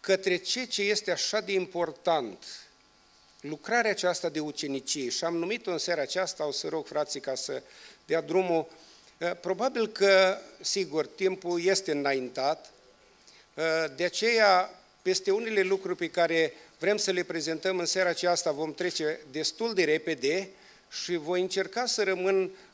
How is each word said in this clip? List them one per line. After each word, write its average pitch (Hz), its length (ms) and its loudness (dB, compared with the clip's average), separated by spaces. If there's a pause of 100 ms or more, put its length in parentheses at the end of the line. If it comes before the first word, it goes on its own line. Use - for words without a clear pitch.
către 190 360 2
ceea 247 300 -4
ce - 160 -2
este 208 280 0
așa 190 300 0
de 196 120 -6
important, 165 920 -2 (960)
lucrarea 214 500 -2
aceasta 180 380 0
de 151 120 -4
ucenicie. 139 680 -4
Și - 160 -4
am 170 120 0
numit-o 185 340 -4
în 165 80 -2
seara 160 240 -2
aceasta, 160 440 -4
o 143 40 -2
să 156 180 -6
rog 156 180 -4
frații 147 340 -4
ca 131 140 -4
să 131 280 -6 (420)
dea 160 160 0
drumul, 165 460 2 (760)
probabil 214 480 0
că, 190 500 6 (220)
sigur, 160 460 -2
timpul 185 560 -2
este 190 300 2
înaintat, 139 800 -2 (1300)
de 165 80 -2
aceea, 202 680 4 (320)
peste 185 280 0
unele 214 320 2
lucruri 190 340 0
pe 165 140 -6
care 165 420 2 (260)
vrem 202 180 2
să 202 140 0
le 180 120 0
prezentăm 165 560 -2
în 170 80 -2
seara 185 220 2
aceasta, 175 420 2
vom 151 240 -2
trece 165 460 -2 (100)
destul 156 440 -4
de 185 100 4
repede 160 640 0 (540)
și 175 140 -2
voi 170 240 0
încerca 190 460 -2
să 220 160 0
rămân 190 480 2 (240)